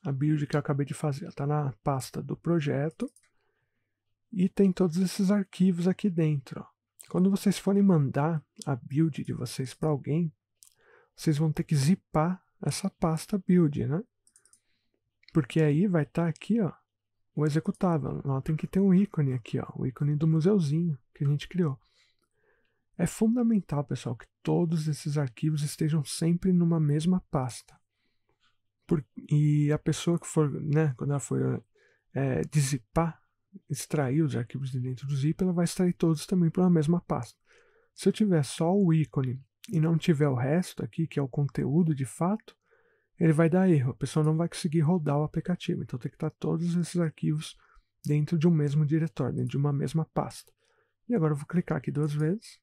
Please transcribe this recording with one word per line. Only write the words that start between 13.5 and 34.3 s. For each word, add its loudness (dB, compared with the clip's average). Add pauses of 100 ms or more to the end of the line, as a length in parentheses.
né? -2 (1300)
Porque 0
aí 2
vai 0
tá -2
aqui, -2
ó, -2 (600)
o 0
executável. -2
Lá -2
tem -2
que -6
ter -2
um 6
ícone 2
aqui, -6
ó, -4
o -4
ícone -2
do 0
museuzinho 2 (160)
que -6
a 2
gente 0
criou. -2 (1160)
É 0
fundamental, 0
pessoal, -6
que -20 (160)
todos 0
esses -4
arquivos -2
estejam -2
sempre 0
numa 4
mesma 2 (100)
pasta. -6 (1080)
Por, 0 (260)
e 2
a 0
pessoa -2
que -10
for, 0
né, 0
quando -4
ela -2
for, -2 (520)
é, -2
dizipar, -2 (480)
extrair -2
os -2